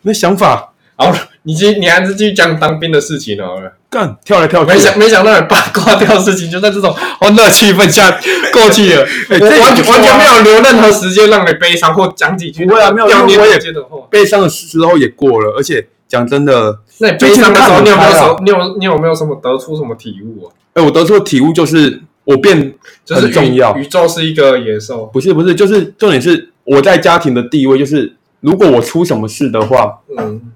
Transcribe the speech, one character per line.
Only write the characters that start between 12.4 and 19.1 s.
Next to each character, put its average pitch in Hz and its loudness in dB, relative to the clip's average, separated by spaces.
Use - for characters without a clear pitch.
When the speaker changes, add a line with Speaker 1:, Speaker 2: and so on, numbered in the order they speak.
Speaker 2:
句 160 -8
Speaker 1:
不 202 2
会 220 4
啊， 196 4
没 226 -2
有， 214 2
Speaker 2:
掉 202 2
念 202 4
的 208 4
Speaker 1:
因 214 6
为 - 2
我 143 -18
也 - -20
悲 208 2
伤 196 0
的 175 0
时 160 -8
候 170 2
也 127 0
过 127 0
了， 107 -2
而 143 -4
且 135 -6
讲 120 -4
真 143 -2
的， 113 -2
Speaker 2:
那 220 0
你 - -4
悲 - 2
伤 208 4
的 196 2
时 - 4
候， - 4
你 208 4
有 196 4
没 - 2
有 - 4
什-， 160 2
Speaker 1:
就 - -
其 - -
实 - 2
看 135 2
很 - -
开 - 2
啊。 - 0
Speaker 2:
你 196 0
有， 190 -2
你 190 -6
有 170 -2
没 160 -2
有 160 -2